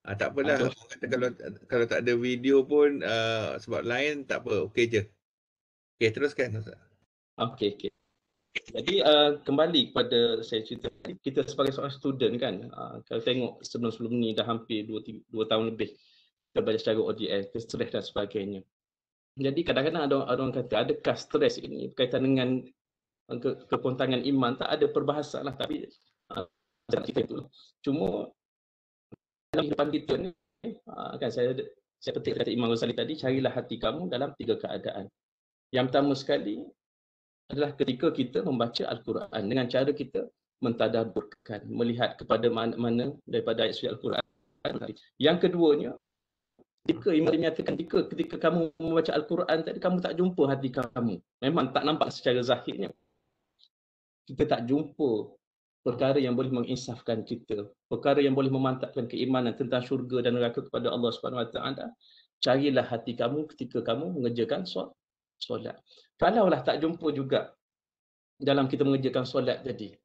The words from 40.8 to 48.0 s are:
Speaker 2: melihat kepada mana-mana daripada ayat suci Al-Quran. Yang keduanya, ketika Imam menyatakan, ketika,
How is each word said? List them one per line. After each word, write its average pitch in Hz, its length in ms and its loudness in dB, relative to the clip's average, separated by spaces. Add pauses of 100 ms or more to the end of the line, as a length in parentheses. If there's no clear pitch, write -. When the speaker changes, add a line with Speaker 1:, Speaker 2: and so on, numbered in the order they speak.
Speaker 2:
melihat 117 480 -2
kepada 117 320 0
mana-mana 117 640 0 (160)
daripada 117 400 0
ayat - 80 -2
suci - 160 -4
Al-Quran. - 320 -4 (960)
Yang 175 320 4
keduanya, 170 480 4 (880)
ketika - 240 2
Imam 160 240 4
menyatakan, 160 400 0
ketika, - 320 0